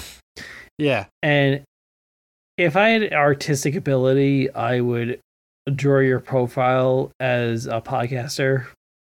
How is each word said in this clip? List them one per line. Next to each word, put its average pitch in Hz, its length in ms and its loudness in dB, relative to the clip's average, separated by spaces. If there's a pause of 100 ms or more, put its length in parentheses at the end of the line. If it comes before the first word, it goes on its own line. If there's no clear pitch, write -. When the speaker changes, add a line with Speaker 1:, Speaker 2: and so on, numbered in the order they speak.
(800)
Speaker 1:
Yeah. 131 260 0 (180)
Speaker 2:
And 139 400 2 (920)
if 170 200 2
I 208 140 4
had 220 220 0
artistic 143 600 0
ability, 135 800 2
I 120 260 -2
would 120 400 -2 (540)
draw 139 240 2
your 131 220 2
profile 131 920 0 (100)
as 120 460 -2
a 113 160 -6
podcaster. 131 880 -4 (360)